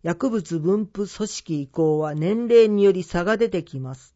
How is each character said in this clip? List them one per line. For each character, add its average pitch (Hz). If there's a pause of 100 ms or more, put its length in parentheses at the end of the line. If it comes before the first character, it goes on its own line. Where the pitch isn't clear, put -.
薬 180
物 170
分 190
布 196
組 208
織 147
移 135
行 156
は 151
年 202
齢 233
に 202
よ 196
り 185
差 175
が 214
出 226
て 175
き 135
ま 131
す。 -